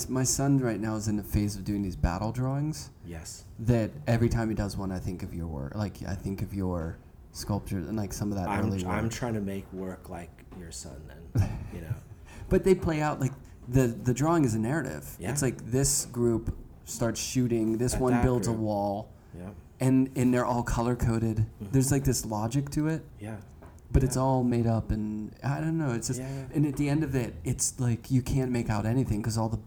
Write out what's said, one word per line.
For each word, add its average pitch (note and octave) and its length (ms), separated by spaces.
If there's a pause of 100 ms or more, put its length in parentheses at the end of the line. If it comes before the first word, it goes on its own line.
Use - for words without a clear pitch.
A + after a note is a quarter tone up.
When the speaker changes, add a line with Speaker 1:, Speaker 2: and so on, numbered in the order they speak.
Speaker 1:
my C3 160
son C#3 340
right A#2 200
now A2 180
is G#2 100
in G#2+ 80
the G2+ 80
phase G2+ 320
of F#2+ 80
doing G2+ 180
these F#2 140
battle G2 380
drawings. C3+ 560 (160)
Speaker 2:
Yes. E2 400 (140)
Speaker 1:
That A2+ 320 (140)
every A#2 220
time A2+ 220
he A2 60
does G2+ 200
one, G2 160
I F#2 80
think F#2 240
of F#2 100
your E2+ 140
work. C#2 260
Like, G#2 320
I - 100
think G2 260
of F#2+ 120
your F2+ 440 (340)
sculpture - 460
and, F2 180
like, G#2 160
some G#2 220
of G2 40
that F#2 120
Speaker 2:
I'm, G2+ 160
Speaker 1:
early G2 180
work. F#2 100
Speaker 2:
I'm G#2+ 140
trying A2+ 280
to G#2+ 60
make G2 300
work F#2 380
like E2+ 340 (160)
your E2+ 120
son, D2 300 (320)
then, F2+ 160 (160)
Speaker 1:
<laughs> - 80
Speaker 2:
you F#2 60
know. E2 160 (540)
Speaker 1:
But F#3 160
they F#3+ 100
play E3 260
out, D3+ 200
like, C3 100 (380)
the, B2+ 180
the A2+ 260
drawing D#3 300
is A2+ 100
a A2 60
narrative. A2+ 580
Speaker 2:
Yeah. F#2+ 140
Speaker 1:
It's C#3+ 100
like A2+ 300
this C3+ 360
group A#2 460 (300)
starts - 380
shooting, A2+ 560
this B2 180
Speaker 2:
At B2+ 60
Speaker 1:
one B2+ 100
Speaker 2:
that B2 120
Speaker 1:
builds B2 240
a A#2+ 40
Speaker 2:
group. A2+ 120
Speaker 1:
wall, G2+ 500 (220)
Speaker 2:
Yeah. F2+ 140 (300)
Speaker 1:
and, C3 380
and B2+ 160
they're B2 120
all A#2+ 160
color-coded. A#2 760
Speaker 2:
Mm-hmm. A2 340
Speaker 1:
There's, C3+ 180
like, C#3 140
this C3 220
logic A#2 460
to D3+ 180
it. D#3+ 160 (120)
Speaker 2:
Yeah. G#2+ 200 (540)
Speaker 1:
But B2 120
it's C3 140
Speaker 2:
Yeah. C3 40
Speaker 1:
all C3 220
made A#2+ 240
up, A2+ 240
and G#2+ 400 (120)
I C#3 180
don't D#3+ 160
know, D3 140
it's A#2 160
just, B2 120
Speaker 2:
Yeah, C3 100
yeah. C3+ 260
Speaker 1:
and D3+ 100
at C3+ 100
the C#3+ 140
end D#3 140
of C#3 120
it, A#2 200 (100)
it's - 340
like A#2+ 320
you C3 100
can't B2+ 300
make A#2 180
out G#2 160
anything A2+ 380
'cause A2 140
all A2+ 120
the, A2 180